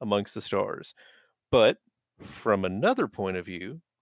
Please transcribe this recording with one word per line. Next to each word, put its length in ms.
amongst 320
the 80
stars. 540
But 260
from 460
another 420
point 300
of 80
view, 360